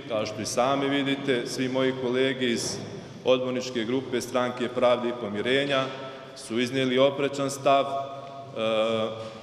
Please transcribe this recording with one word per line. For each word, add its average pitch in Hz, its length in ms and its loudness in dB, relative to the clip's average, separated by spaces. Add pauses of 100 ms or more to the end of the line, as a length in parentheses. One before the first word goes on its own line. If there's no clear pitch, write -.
kao 110 180 0
što 107 160 -6
i 101 40 -4
sami 139 440 2
vidite, 135 580 0
svi 131 220 -2
moji 131 240 2 (100)
kolege 127 420 2
iz 117 320 0 (480)
odborničke 127 580 2
grupe 123 380 0
Stranke 123 460 0
pravde 120 420 4
i - 120 -4
pomirenja 131 640 0 (520)
su - 240 -4
iznijeli 127 400 2
oprečan 139 500 2
stav, 139 360 4
e, 110 1600 -2